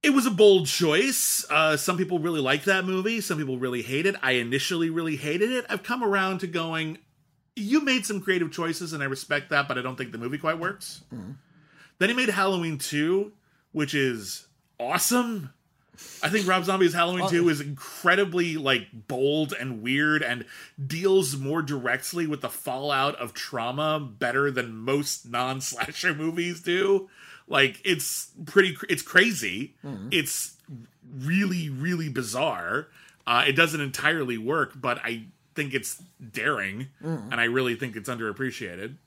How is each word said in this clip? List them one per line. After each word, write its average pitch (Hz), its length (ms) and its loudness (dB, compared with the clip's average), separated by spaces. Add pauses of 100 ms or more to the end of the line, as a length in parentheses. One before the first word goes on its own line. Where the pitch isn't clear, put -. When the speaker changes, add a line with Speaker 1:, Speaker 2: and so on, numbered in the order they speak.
Speaker 1:
it 294 80 4
was 269 140 6
a 254 60 2
bold 196 380 8
choice. 175 800 2
Uh, 156 260 4
some 175 220 0
people 180 200 0
really 160 220 0
like 139 240 2
that 190 220 2
movie. 185 340 0
Some 180 160 -2
people 135 220 -4
really 123 240 -2
hate 135 240 -2
it. 196 160 2
I 131 100 2
initially 139 560 0
really 160 280 -2
hated 170 340 0
it. 247 180 -2
I've 202 140 -4
come 247 200 -2
around 190 380 2
to 190 60 -4
going, 165 520 -4 (580)
"You 247 260 2
made 254 240 2
some 202 160 -2
creative 175 300 0
choices, 165 420 -4
and 147 80 -4
I 139 40 -2
respect 139 440 -4
that, 143 180 2
but 123 80 -2
I 123 60 -2
don't 127 140 -6
think 123 160 -8
the 113 60 -10
movie 127 200 -6
quite 160 200 -2
works." 190 440 -8 (100)
Speaker 2:
Mm-hmm. 110 200 -12 (680)
Speaker 1:
Then 190 100 4
he 233 60 2
made 247 160 2
Halloween 180 480 0
two, 175 540 0 (400)
which 147 220 -2
is 120 520 -2 (340)
awesome. 180 680 0 (720)
I 151 60 2
think 196 180 2
Rob 185 180 4
Zombie's 185 280 4
Halloween 175 300 2
Speaker 2:
Well, 190 80 2
Speaker 1:
two 175 180 6
is 147 140 2
incredibly, 170 960 0
like, 123 500 -2
bold 139 500 0
and 123 240 -6
weird 147 400 2
and 120 220 -4 (420)
deals 165 520 2
more 143 240 0
directly 139 640 -2
with 147 160 -4
the - 80 -4
fallout 139 640 -2
of 120 180 -8
trauma 143 640 -2
better 131 520 0
than 120 260 -4
most 135 500 -2
non-slasher 131 880 -2
movies 165 460 -4
do. 190 480 2 (400)
Like, 139 340 2
it's - 480 -2 (140)
pretty 190 300 4
cr-, - 160 -10
it's 156 100 0
crazy. 135 840 2
Speaker 2:
Mm-hmm. 117 280 -10
Speaker 1:
It's - 480 -2 (600)
really, 175 520 -2
really 160 400 -4
bizarre. 120 800 -2 (380)
Uh, 120 220 4
it 139 40 4
doesn't 156 280 2
entirely 139 560 0
work, 127 420 -2
but 123 240 -2
I 113 260 -6 (260)
think 143 180 -4
it's - 300 -6 (280)
daring, 113 580 -4 (140)
Speaker 2:
Mm-hmm. 131 300 -6
Speaker 1:
and 120 80 -2
I 117 40 4
really 123 300 2
think 117 220 -8
it's 110 140 -8
underappreciated. 113 840 -6 (100)